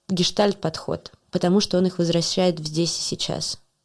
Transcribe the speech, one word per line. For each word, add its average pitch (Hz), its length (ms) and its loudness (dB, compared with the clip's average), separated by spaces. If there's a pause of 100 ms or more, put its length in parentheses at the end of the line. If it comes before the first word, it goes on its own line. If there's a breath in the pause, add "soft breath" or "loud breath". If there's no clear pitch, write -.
гештальт-подход, 180 1040 -2 (180)
потому 185 300 2
что 180 180 2
он 185 80 4
их 180 120 -2
возвращает 170 600 2
в 151 60 -8
здесь 160 320 -2
и - 40 -6
сейчас. - 560 -4 (260)